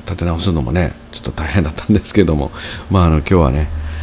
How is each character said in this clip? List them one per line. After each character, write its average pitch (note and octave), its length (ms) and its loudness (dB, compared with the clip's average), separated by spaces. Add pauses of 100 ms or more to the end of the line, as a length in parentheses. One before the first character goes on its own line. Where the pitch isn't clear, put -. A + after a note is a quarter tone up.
立 F2+ 120 -6
て - 80 -4
直 E2 140 0
す F#2 120 0
の D#2+ 120 0
も A#1 80 -4
ね、 F2 220 0 (180)
ち - 80 -14
ょ - 20 -16
っ - 0 -
と B1+ 100 -8
大 D#2 160 -6
変 F2 160 2
だ D2 60 -2
っ - 40 -6
た - 120 -10
ん A2 80 2
で F2 100 2
す - 100 -8
け G2+ 120 6
ど D#2+ 100 2
も、 C#2 160 -2 (380)
ま F#2+ 120 4
あ、 F2 40 6
あ E2 40 6
の、 D#2 100 4
今 - 80 -2
日 G2 80 2
は D2+ 160 6
ね、 D2+ 180 0 (340)